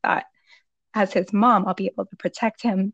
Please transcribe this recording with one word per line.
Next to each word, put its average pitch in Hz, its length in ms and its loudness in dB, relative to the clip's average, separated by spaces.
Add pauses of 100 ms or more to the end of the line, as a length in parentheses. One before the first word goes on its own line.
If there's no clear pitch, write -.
thought, - 220 0 (680)
as 202 200 0
his 185 180 -2
mom, 208 360 4
I'll 185 80 -2
be 190 120 -6
able - 200 -6
to - 100 -20
protect - 440 -6
him 196 320 0